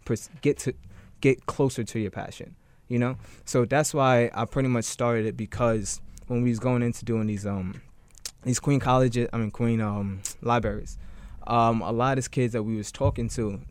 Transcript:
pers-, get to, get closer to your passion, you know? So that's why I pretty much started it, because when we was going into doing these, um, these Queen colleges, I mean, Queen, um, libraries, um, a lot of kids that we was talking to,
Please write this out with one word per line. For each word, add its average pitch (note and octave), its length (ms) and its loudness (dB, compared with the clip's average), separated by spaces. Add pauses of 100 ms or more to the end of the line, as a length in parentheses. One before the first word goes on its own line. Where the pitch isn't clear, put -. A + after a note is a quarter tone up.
pers-, - 240 -4 (120)
get C#3+ 180 2
to, - 140 -4 (480)
get C3 240 4
closer C3 380 -2
to A2+ 160 -6
your G2+ 120 -4
passion, - 440 -12 (320)
you B2 100 0
know? B2 200 0 (280)
So A#2+ 200 2
that's C#3+ 280 2
why B2+ 400 6
I A2+ 120 -2
pretty C3+ 240 0
much A#2+ 160 2
started A#2 400 0
it, A2 120 -2
because A2+ 640 0 (260)
when A#2+ 140 0
we B2 80 4
was A#2 100 2
going B2 220 2
into A#2+ 240 -2
doing A2+ 220 0
these, G#2 180 -2
um, F#2+ 360 -4 (640)
these B2+ 160 0
Queen C#3+ 200 2
colleges, B2 540 4
I A2+ 40 -2
mean, G#2+ 140 0
Queen, A#2 300 2
um, G2+ 400 -2 (200)
libraries, A2+ 560 -2 (480)
um, A2+ 360 4
a F2 100 -4
lot B2 260 2
of B2+ 140 -2
kids B2 220 0
that A2+ 100 -2
we A2 120 -2
was G#2+ 160 -6
talking B2 380 0
to, G#2 300 -2 (120)